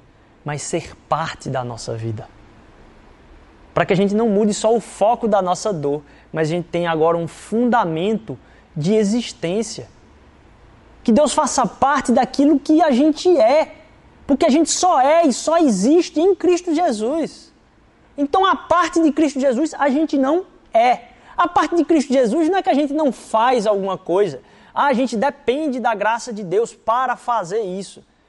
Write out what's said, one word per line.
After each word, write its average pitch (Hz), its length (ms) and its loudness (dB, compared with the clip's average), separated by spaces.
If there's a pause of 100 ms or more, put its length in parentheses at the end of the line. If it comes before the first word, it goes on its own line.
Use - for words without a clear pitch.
(460)
mas 147 160 -6
ser - 340 -8 (140)
parte 156 400 -6
da 127 160 -6
nossa 120 300 -10
vida. 113 340 -10 (1400)
Para 160 120 0
que 208 60 0
a 185 60 2
gente 196 180 0
não 226 140 0
mude 208 240 0
só 220 200 0
o 233 60 0
foco 233 480 -2
da 202 140 2
nossa 180 320 -2
dor, 147 280 -4 (300)
mas 160 160 -4
a 151 40 -4
gente 175 180 -4
tenha 170 200 -4
agora 165 280 2
um 165 100 -6
fundamento 208 1120 -2 (340)
de 160 200 -2
existência. 214 960 -4 (1120)
Que - 80 2
Deus 277 220 4
faça 269 340 0
parte 269 460 0
daquilo 277 440 2
que 311 240 2
a 320 100 2
gente 294 460 2
é, 269 380 2 (500)
porque 285 200 2
a 311 40 4
gente 302 200 2
só 349 320 2
é 320 240 4
e 254 80 2
só 320 240 0
existe 294 640 2
em 381 120 4
Cristo 349 400 0
Jesus. 285 800 -2 (640)
Então, 370 280 2
a 359 100 2
parte 330 460 0
de 311 100 4
Cristo 277 300 0
Jesus, 277 320 0
a 285 160 0
gente 294 280 0
não 294 280 0 (280)
é. - 360 2 (260)
A 339 120 2
parte 349 280 0
de 330 80 2
Cristo 277 300 0
Jesus 269 360 2
não 381 100 0
é 359 40 -2
que 381 60 -2
a 339 40 2
gente 277 200 -2
não 302 180 0
faz 226 560 0
alguma 196 300 -2
coisa. 170 440 -2 (320)
Ah, 254 120 0
a 285 80 2
gente 233 240 -2
depende 262 640 -4
da 233 120 0
graça 220 380 -4
de 208 120 -10
Deus 196 300 -2
para 247 440 -2
fazer 214 440 -4
isso. 185 400 -10 (280)